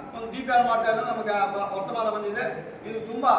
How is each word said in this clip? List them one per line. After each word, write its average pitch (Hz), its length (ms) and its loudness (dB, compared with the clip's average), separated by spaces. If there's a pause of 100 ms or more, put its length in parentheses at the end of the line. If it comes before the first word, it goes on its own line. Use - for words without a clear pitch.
(160)
ಒಂದು 226 160 -8
ಡಿ 254 100 -8
ಪಿ 254 100 -4
ಆರ್ 240 160 6
ಮಾಡ್ತಾ - 240 2
ಇದ್ರೆ 220 140 0
ನಮಗೆ 214 280 -2
ಆ 196 120 4
ಬ-, 196 300 -2
ವರ್ತಮಾನ 214 400 -2
ಬಂದಿದೆ. 208 300 -2 (440)
ಇದು 220 100 -6 (120)
ತುಂಬಾ 254 280 4